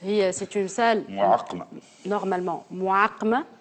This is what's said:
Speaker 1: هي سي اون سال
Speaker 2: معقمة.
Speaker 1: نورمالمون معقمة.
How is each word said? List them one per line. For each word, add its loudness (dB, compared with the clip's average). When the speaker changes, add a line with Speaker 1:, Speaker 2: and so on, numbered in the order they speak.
Speaker 1:
هي 2
سي -8
اون 0
سال 2
Speaker 2:
معقمة. 2
Speaker 1:
نورمالمون -2
معقمة. 0